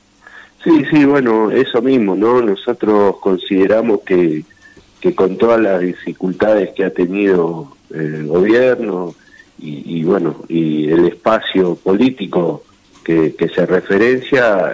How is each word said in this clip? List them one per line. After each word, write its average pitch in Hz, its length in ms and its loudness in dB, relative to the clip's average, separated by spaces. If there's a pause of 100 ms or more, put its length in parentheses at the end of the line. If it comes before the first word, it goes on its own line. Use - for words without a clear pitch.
(640)
Sí, - 280 2
sí, 151 140 4
bueno, 117 460 2
eso 120 320 0
mismo, 117 340 2
¿no? 120 240 2
Nosotros 104 800 0
consideramos 98 800 0
que, 82 440 0 (540)
que - 160 -2
con 92 220 0
todas 113 240 2
las 95 220 0
dificultades 92 920 -2
que 95 120 -2
ha 90 40 -4
tenido 87 880 -2 (160)
el 76 340 -8
gobierno 101 880 0 (440)
y, 76 400 -10
y, 80 60 -4
bueno, 85 440 -2
y 76 400 -2
el 85 200 2
espacio 92 640 -2
político 92 920 -2 (400)
que, 80 300 0
que 82 160 -4
se 87 160 -2
referencia, 104 1080 0